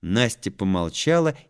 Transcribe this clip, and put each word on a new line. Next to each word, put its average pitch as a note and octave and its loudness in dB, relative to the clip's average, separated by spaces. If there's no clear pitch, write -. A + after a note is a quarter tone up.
Настя A2 0
помолчала C3+ 0